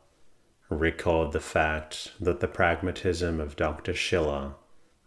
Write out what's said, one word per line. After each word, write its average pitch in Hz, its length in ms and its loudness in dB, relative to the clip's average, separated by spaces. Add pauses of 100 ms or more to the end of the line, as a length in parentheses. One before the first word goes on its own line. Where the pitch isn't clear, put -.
(680)
record 80 640 2
the 78 100 -2
fact - 800 -2
that 87 200 0
the - 80 0
pragmatism 85 920 0
of 73 160 -6
Doctor 76 380 -2
Schiller 71 600 0 (520)